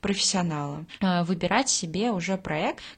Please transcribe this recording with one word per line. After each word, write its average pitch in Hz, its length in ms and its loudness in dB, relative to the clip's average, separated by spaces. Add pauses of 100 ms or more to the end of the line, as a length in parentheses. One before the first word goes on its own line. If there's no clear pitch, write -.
профессионала. 160 840 0 (160)
Э, 180 220 4
выбирать 185 460 2
себе 185 420 0
уже 185 260 0
проект, 165 460 -2 (140)